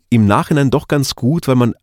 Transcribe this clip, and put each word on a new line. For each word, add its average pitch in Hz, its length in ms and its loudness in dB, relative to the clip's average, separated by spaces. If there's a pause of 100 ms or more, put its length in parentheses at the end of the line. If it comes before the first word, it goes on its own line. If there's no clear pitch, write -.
(100)
im 110 160 4
Nachhinein 139 460 0
doch 147 160 -2
ganz 143 260 -4
gut, 156 320 -4
weil 135 80 0
man 120 280 0